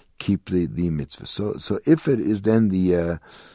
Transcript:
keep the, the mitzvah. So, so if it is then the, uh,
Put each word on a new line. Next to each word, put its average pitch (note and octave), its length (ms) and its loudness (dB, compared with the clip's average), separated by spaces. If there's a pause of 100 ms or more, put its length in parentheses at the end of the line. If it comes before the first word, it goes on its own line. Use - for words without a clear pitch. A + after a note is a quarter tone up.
(200)
keep - 300 -2
the, F2+ 180 0
the F2 220 -2
mitzvah. D2 380 -6
So, G#2 260 -6 (120)
so - 200 -2
if D#3+ 220 2
it B2+ 120 2
is G2+ 240 -2
then A2 260 4
the, F#2 260 4
uh, E2+ 220 -2 (380)